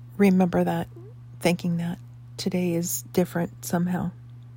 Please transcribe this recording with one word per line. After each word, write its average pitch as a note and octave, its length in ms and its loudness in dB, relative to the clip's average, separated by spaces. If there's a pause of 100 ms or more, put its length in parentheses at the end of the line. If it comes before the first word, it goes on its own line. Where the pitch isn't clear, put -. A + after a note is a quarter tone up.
(180)
remember F#3 460 6
that, E3+ 240 -2 (540)
thinking E3+ 360 0
that E3+ 220 -4 (380)
today F3+ 360 -2
is E3+ 300 -2 (100)
different F3 500 -2
somehow. F3 460 -2 (480)